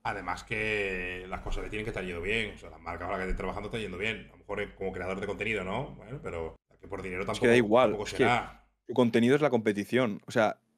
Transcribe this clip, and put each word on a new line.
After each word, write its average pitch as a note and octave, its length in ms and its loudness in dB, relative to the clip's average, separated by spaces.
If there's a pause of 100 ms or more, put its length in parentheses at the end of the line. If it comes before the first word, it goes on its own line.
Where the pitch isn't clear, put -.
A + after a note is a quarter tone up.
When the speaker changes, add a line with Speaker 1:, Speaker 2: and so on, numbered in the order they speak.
Speaker 1:
además F#2+ 400 -6
que F#2+ 840 -2
las F#2+ 120 -6
cosas - 240 -4
le - 60 -8
tienen G#2+ 140 -4
que A2 60 -6
estar G2 140 -6
yendo F2 180 -6
bien, G#2 320 -2
o - 40 -16
sea, E2+ 120 -18
las D#2 100 -20
marcas E2+ 260 -8
ahora F#2+ 120 -2
que F#2 60 -2
estén F#2 120 0
trabajando F#2+ 320 -4
están A2+ 140 -6
yendo F#2 160 -8
bien. G#2 300 -4
A - 40 -20
lo - 60 -20
mejor G2+ 240 -6
es G2 120 -8
como F#2+ 180 -4
creador F#2 280 -4
de G2+ 60 -4
contenido, G2+ 380 -2
¿no? A#2 320 -4
Bueno, B2 260 -14
pero E2 340 -8 (240)
que - 80 -18
por F#2 140 -8
dinero F#2 200 -6
Speaker 2:
Es G2+ 40 -6
que A2 60 0
Speaker 1:
tampoco, G#2 160 2
Speaker 2:
da A#2 80 8
igual, A#2 340 6
Speaker 1:
tampoco G#2 160 -2
Speaker 2:
es - 60 -6
que G2+ 60 -6
Speaker 1:
será. A#2+ 480 0 (200)
Speaker 2:
su B2 80 -8
contenido A#2+ 420 6
es C#3+ 60 2
la D3 80 4
competición, A2 760 2
o - 40 -12
sea, G#2+ 280 2 (200)